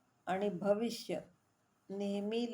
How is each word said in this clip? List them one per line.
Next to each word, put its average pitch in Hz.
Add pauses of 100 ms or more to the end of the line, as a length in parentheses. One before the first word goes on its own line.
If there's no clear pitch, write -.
(260)
आणि 196
भविष्य 202 (680)
नेहमी 202